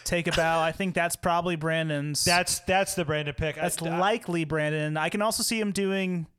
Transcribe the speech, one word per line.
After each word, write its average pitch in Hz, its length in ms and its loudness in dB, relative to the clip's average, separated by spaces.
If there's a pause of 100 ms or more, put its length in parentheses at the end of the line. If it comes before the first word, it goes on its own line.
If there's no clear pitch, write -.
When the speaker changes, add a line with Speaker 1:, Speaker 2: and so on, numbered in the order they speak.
Speaker 1:
Take 175 240 0
a 170 60 0
Bow. 165 280 2
I 160 120 2
think 190 220 -2
that's 170 220 0
probably 175 400 0
Brandon's. 151 680 -2
Speaker 2:
That's, 180 360 2
that's 190 360 2
the 175 80 0
Brandon 151 300 -2
pick. 156 200 -2
Speaker 1:
That's 165 260 -2
Speaker 2:
I, 165 80 -2
I 165 100 -2
Speaker 1:
likely 185 460 0
Brandon. 151 520 0
I 156 140 0
can 208 120 -2
also 220 220 0
see 226 160 0
him 208 100 0
doing 190 560 0 (120)